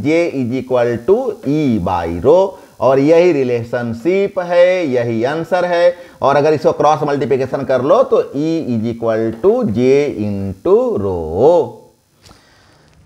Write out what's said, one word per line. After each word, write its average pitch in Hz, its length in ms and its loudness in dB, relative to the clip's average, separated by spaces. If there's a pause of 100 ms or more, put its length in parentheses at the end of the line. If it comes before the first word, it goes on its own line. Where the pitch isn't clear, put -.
J 165 320 0
is 131 240 -4
equal 120 380 0 (100)
to 190 100 4 (320)
E 135 360 0
by 87 400 -4
rho, 180 240 4 (320)
और 135 180 2
यही 165 340 4
रिलेशनशिप 123 1080 -4
है, 175 460 2
यही 117 380 -2
आंसर 165 400 -2
है। 175 300 2 (280)
और 135 140 2
अगर 147 160 2
इसको 156 200 0
क्रॉस 147 300 2
मल्टीप्लिकेशन 139 640 -2
कर 127 180 0
लो 180 200 4
तो 233 180 2
E 147 280 -4 (200)
is 117 200 -2
equal 113 380 -2 (140)
to 196 120 4 (180)
J 120 180 2 (320)
into 101 560 -2 (220)
rho। 95 540 0 (1500)